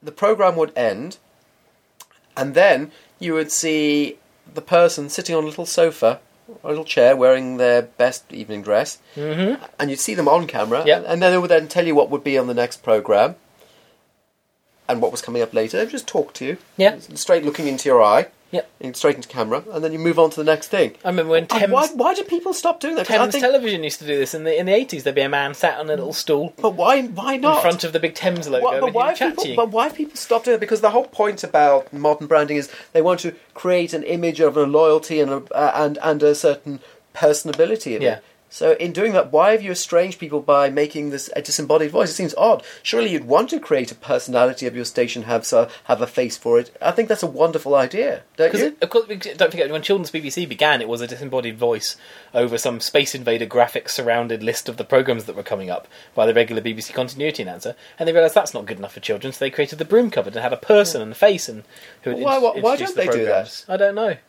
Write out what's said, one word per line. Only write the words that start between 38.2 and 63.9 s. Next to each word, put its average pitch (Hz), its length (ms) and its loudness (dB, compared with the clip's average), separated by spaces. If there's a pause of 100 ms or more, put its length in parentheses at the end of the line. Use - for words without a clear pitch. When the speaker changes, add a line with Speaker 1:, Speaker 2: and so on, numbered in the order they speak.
Speaker 1:
So 160 200 2
in 165 220 0
doing 214 200 -2
that, 175 180 2
why 170 200 6
have 220 100 2
you 202 80 -8
estranged 180 480 -2
people 147 220 -6
by 143 320 4
making 147 400 -4
this 139 240 -10
a - 80 -4
disembodied 151 480 0
voice? 180 180 2
It - 60 -10
seems 175 200 -6
odd. 208 280 2 (180)
Surely 226 300 -2
you'd 143 160 -6
want 175 240 2
to 330 80 -4
create 131 320 -2
a - 40 -16
personality 127 680 0
of 120 100 -6
your 120 100 -6
station, 120 360 -4
have 113 240 -2
so, 117 220 2 (160)
have 117 180 0
a 120 60 -2
face 123 280 -4
for 120 220 2
it. 120 240 -2
I - 80 2
think 220 200 -2
that's 214 120 0
a 180 60 -4
wonderful 147 480 0
idea, 139 480 0 (140)
don't 160 120 4
Speaker 2:
'Cause 202 120 0
Speaker 1:
you? - 80 2
Speaker 2:
it, 302 120 -14
of - 80 -2
course, 226 160 2
because 196 320 -12
don't 170 140 2
forget, 170 180 -2
when 151 140 -6
Children's 196 260 -2
B 160 100 -8
B 143 120 -10
C 175 160 -6
began, 135 340 0
it 110 60 -8
was 117 120 -4
a 120 60 -8
disembodied 120 540 -8
voice 117 360 -2 (380)
over 120 240 0
some 120 220 -4
Space - 340 -2
Invader 117 320 -2
graphics 120 460 0
surrounded 117 500 -2
list 113 260 -6
of 117 100 -12
the 113 60 -6
programmes 127 420 2
that 98 100 -12
were 101 80 -12
coming 95 260 -8
up - 180 -8 (280)
by 110 100 4
the 113 80 4
regular 113 300 2
B 113 100 -6
B 110 80 -12
C - 100 -14
continuity 135 520 -6
announcer, 92 320 -10 (240)
and 165 100 -2
they 165 40 -2
realised 165 200 4
that's - 220 2
not 104 100 -10
good 101 140 -12
enough 98 140 -14
for - 60 -18
children, 113 320 -6
so - 140 -6
they 139 60 -4
created 147 260 -4
the 156 80 -8
broom 226 240 2
cupboard 101 260 -6
and 113 60 -8
had 123 120 -2
a - 40 -6
person 202 460 2
and 107 80 -12
a - 40 -14
face 196 320 2
and 107 180 -14 (360)
who 127 140 -6
would 247 80 -6
Speaker 1:
Why, 277 140 0
Speaker 2:
int-, 262 60 0
Speaker 1:
why, 233 60 4 (120)
why 226 100 2
Speaker 2:
introduce 359 240 -4
Speaker 1:
don't 185 100 0
Speaker 2:
the 127 60 0
Speaker 1:
they 117 80 2
do 110 60 -2
that? 104 60 0
Speaker 2:
programmes. - 380 -4
I 185 80 -4
don't 202 160 2